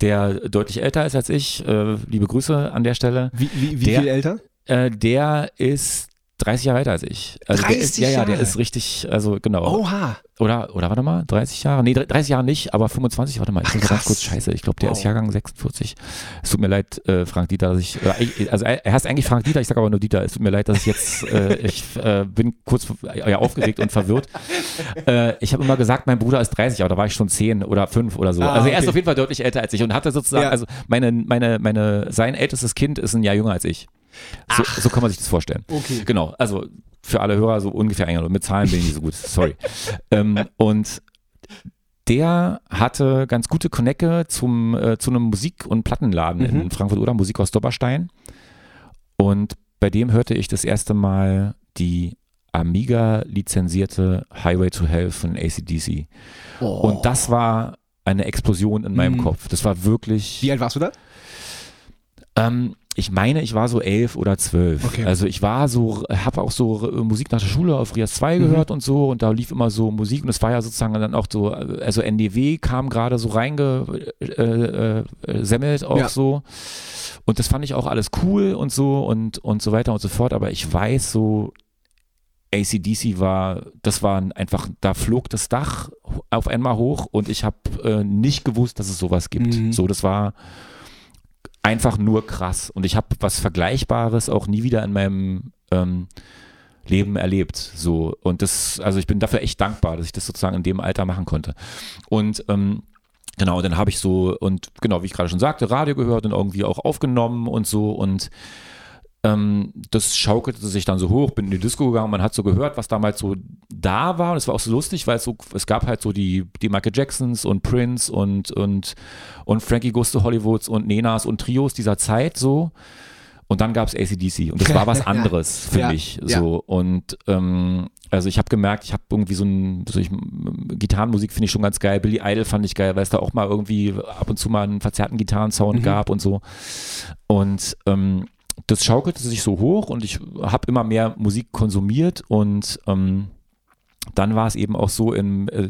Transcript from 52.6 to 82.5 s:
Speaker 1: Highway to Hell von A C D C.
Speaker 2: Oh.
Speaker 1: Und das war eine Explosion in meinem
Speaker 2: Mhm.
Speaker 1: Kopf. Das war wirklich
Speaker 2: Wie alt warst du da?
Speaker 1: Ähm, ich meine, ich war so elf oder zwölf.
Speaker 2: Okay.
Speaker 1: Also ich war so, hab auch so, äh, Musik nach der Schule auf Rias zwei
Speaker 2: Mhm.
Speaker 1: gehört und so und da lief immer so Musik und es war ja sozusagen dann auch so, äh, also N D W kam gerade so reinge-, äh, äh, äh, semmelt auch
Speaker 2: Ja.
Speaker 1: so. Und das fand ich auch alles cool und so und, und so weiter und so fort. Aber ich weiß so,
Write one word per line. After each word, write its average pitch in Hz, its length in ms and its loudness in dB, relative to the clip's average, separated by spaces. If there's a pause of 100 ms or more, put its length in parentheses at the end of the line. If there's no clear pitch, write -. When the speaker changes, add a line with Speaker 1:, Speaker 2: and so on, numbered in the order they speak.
Speaker 1:
Highway 90 260 4
to 85 160 -2
Hell 85 240 2
von 85 260 -4
A 85 120 -2
C 80 140 -6
D 80 160 -4
C. 78 300 -4 (520)
Speaker 2:
Oh. 98 280 -2
Speaker 1:
Und 101 160 0
das 123 260 2
war 117 480 2 (260)
eine 95 200 2
Explosion 104 600 0
in 98 100 -4
meinem 127 200 4
Speaker 2:
Mhm. 123 100 0
Speaker 1:
Kopf. - 240 -2
Das - 160 -2
war 92 200 0
wirklich 107 580 0
Speaker 2:
Wie 135 80 2
alt 131 100 0
warst 120 160 -2
du 139 40 -2
da? 180 100 0 (1500)
Speaker 1:
Ähm, 117 400 0 (220)
ich 98 120 -2
meine, 117 320 2
ich 113 100 -6
war 113 160 2
so 117 140 2
elf 107 340 2
oder 98 220 0
zwölf. 85 460 2
Speaker 2:
Okay. - 200 -2
Speaker 1:
Also 92 220 2
ich 95 160 -2
war 127 260 2
so, 113 400 0
hab 98 300 0
auch - 120 -2
so, 113 400 0
äh, - 120 -2
Musik 110 280 0
nach 117 100 2
der 98 60 -2
Schule 143 300 2
auf 120 180 -4
Rias 110 200 -2
zwei 165 240 2
Speaker 2:
Mhm. 180 60 4
Speaker 1:
gehört 160 260 4
und 143 120 -4
so 139 280 2
und 120 120 -2
da 110 80 4
lief 113 200 0
immer 117 180 0
so 110 220 0
Musik 107 320 -2
und 139 80 -4
es - 100 -2
war 113 100 2
ja 120 120 0
sozusagen 113 320 -2
dann 107 200 0
auch 104 160 0
so, 104 220 0
äh, - 320 -6
also 110 160 0
N 107 160 0
D 107 180 0
W 139 240 2
kam 131 300 -2
gerade 117 300 0
so 113 100 -2
reinge-, 131 560 0 (360)
äh, 131 120 -6
äh, 113 720 0 (220)
äh, - 180 -2
semmelt 135 400 0
auch 143 140 2
Speaker 2:
Ja. 127 100 2
Speaker 1:
so. 135 340 0 (840)
Und 220 120 2
das 120 100 0
fand - 160 0
ich 135 100 -6
auch 135 120 -2
alles - 240 0 (120)
cool 196 320 2
und - 180 -2
so 139 320 2
und, 110 340 -4
und 104 220 -2
so 107 120 0
weiter 117 200 2
und 104 80 -2
so 98 80 -4
fort. 123 240 0
Aber 101 180 -2
ich - 220 -6
weiß 110 400 0
so, 107 400 0 (1000)